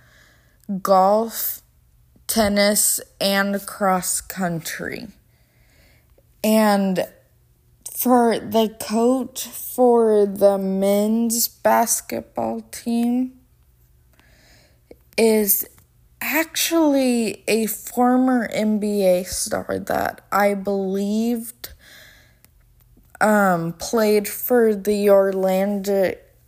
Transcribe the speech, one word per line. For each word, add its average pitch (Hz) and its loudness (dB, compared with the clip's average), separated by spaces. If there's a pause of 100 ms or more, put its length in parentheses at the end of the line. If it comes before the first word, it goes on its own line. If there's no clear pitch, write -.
(840)
golf, 202 2 (640)
tennis, 202 0 (200)
and 196 -2
cross 185 -2
country. - -8 (1400)
And 202 2 (880)
for 240 2
the 220 -2
coach 240 -2
for 226 2
the 196 2
men's 208 0
basketball 226 -2 (100)
team 240 -2 (1800)
is 220 2 (560)
actually 277 0
a 220 0
former 247 0
N 214 0
B 208 -2
A 180 4
star - -6
that - -4
I 202 2
believed, 202 -4 (1500)
um, 190 2
played 214 0
for 233 0
the 202 -2
Orlando, 196 2 (340)